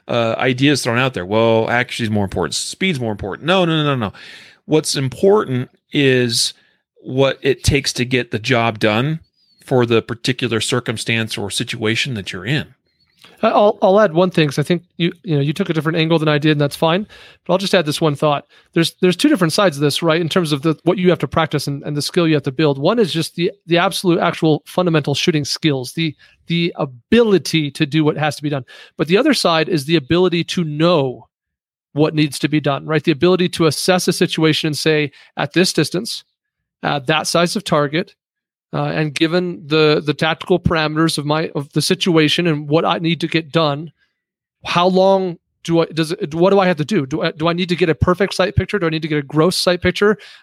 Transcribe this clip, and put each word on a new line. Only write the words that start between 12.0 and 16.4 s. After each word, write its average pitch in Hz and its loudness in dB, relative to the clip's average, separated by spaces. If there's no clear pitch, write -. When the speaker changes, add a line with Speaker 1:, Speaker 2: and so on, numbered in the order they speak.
Speaker 1:
that 101 -10
you're 92 -12
in. 120 -4
Speaker 2:
I, 220 2
I'll, 214 2
I'll 196 4
add 196 2
one 180 2
thing, 151 2
'cause 131 -6
I 151 0
think 175 -2
you, 170 -2
you 165 -2
know, 139 2
you 143 0
took 190 -4
a 170 0
different 160 -2
angle 160 2
than 156 0
I 151 2
did, 151 2